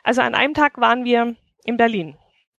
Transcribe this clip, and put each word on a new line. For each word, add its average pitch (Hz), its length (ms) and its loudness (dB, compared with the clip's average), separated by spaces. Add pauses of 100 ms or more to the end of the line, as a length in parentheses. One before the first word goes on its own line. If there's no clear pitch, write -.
Also 247 180 0
an 240 140 -2
einem 277 180 0
Tag 294 280 0
waren 240 240 2
wir 233 300 0 (280)
in 233 140 -6
Berlin. 208 400 -2 (420)